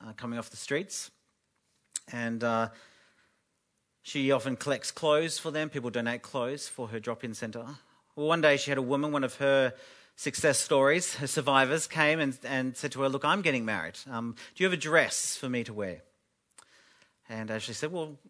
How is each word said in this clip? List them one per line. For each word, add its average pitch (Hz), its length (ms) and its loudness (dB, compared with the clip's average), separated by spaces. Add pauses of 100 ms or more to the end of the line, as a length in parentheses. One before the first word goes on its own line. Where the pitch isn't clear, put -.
uh, 110 140 -16
coming 117 220 -8
off 113 100 -8
the - 80 -18
streets. - 540 -6 (1000)
And, 117 320 -4
uh, 113 280 2 (1300)
she 135 300 0
often 131 260 2
collects 135 340 -4
clothes 156 480 2
for 160 120 -6
them. 151 180 -2
People 123 220 -4
donate 117 320 -2
clothes 135 440 -4
for 120 220 -10
her 113 100 -6
drop-in 113 360 -6
centre. 117 320 -10 (500)
Well, 147 120 -2
one 165 120 4
day 147 160 8
she 143 140 -2
had 135 80 2
a 131 40 2
woman, 143 300 0
one 139 120 0
of 123 100 -2
her 135 400 4 (420)
success 143 420 2
stories, 147 580 4
her 139 100 -4
survivors, 135 600 2
came 156 320 2
and, 135 260 0
and 131 340 -2
said 143 140 -6
to 131 100 -4
her, 135 80 2
"Look, 139 160 -2
I'm 185 160 2
getting 131 240 0
married. 87 320 -4 (120)
Um, 117 260 -6 (180)
do 180 100 0
you 190 60 4
have - 20 0
a 165 80 -2
dress 151 560 2
for 131 140 -6
me 120 140 -2
to 113 100 -12
wear?" 92 260 -6 (1300)
And 110 220 -8
Ashley 110 240 -4
said, 156 180 -4
"Well, 156 260 -6 (120)